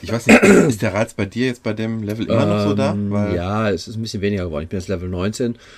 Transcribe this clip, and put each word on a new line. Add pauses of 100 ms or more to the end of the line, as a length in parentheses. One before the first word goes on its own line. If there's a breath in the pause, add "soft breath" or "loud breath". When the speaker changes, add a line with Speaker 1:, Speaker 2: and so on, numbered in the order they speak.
Speaker 1:
ich
weiß
nicht,
<clears throat>
ist
der
Reiz
bei
dir
jetzt
bei
dem
Level
immer
noch
so
da?
Speaker 2:
Ähm,
Speaker 1:
Weil
Speaker 2:
ja,
es
ist
ein
bisschen
weniger
geworden.
Ich
bin
jetzt
Level
neunzehn, (200 loud breath)